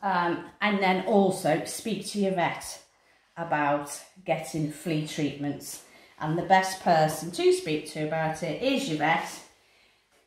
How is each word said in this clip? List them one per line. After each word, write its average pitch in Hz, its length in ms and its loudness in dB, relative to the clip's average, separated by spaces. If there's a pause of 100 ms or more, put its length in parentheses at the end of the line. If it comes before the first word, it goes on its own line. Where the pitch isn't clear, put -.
Um, 175 420 0 (160)
and 202 220 2
then 185 240 2
also 190 580 4
speak - 440 -6
to 208 100 -6
your 190 140 2
vet - 500 -2 (580)
about 147 580 0 (260)
getting 156 460 -2
flea 156 360 -4
treatments. 143 800 -6 (360)
And 156 160 -2
the 185 60 0
best 190 400 4
person 160 480 2
to 359 220 4
speak 156 400 -2
to 151 140 -4
about 156 360 -2
it 160 200 -4
is 240 260 0
your 156 100 -2
vet, 156 320 0 (960)